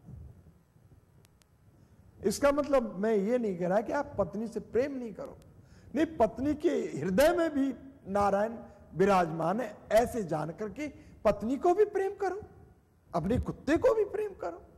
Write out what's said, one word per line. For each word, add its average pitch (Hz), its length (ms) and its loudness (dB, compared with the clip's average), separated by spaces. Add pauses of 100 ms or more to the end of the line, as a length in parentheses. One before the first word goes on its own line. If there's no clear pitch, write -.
(2250)
इसका 285 280 2
मतलब 277 440 0
मैं 220 180 0
ये 214 240 2
नहीं 202 200 -4
कह 175 100 -2
रहा 196 120 2
कि 220 120 -6
आप 285 260 -4
पत्नी 202 300 -4
से 208 120 -8
प्रेम 254 320 -2
नहीं 240 220 -10
करो, - 240 -14 (560)
नहीं, 302 120 2
पत्नी 277 480 0
के 311 160 0
हृदय 220 680 2
में 330 180 0
भी 269 200 0 (360)
नारायण 202 460 0 (380)
विराजमान 175 640 2
है, 240 180 -8 (140)
ऐसे 226 320 4
जान 151 260 -4
करके 214 380 -8 (360)
पत्नी 214 320 2
को 349 180 4
भी 415 100 6
प्रेम 392 300 -2
करो, 392 280 -4 (720)
अपने 180 240 0
कुत्ते - 380 -2
को 440 180 4
भी 427 100 2
प्रेम 403 300 -6
करो, 339 280 -10 (160)